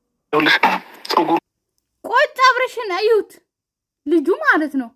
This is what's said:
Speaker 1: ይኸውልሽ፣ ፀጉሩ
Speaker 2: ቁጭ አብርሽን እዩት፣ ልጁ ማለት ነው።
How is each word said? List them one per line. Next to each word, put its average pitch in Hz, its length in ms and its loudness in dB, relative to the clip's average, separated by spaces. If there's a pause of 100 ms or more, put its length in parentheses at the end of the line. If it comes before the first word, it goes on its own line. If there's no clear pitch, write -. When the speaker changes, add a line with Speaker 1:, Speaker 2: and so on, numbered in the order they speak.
(340)
Speaker 1:
ይኸውልሽ፣ 151 220 2 (520)
ፀጉሩ - 300 0 (680)
Speaker 2:
ቁጭ 539 380 0
አብርሽን 494 500 0
እዩት፣ 427 380 0 (760)
ልጁ 294 220 0 (120)
ማለት 381 360 0
ነው። 247 200 -4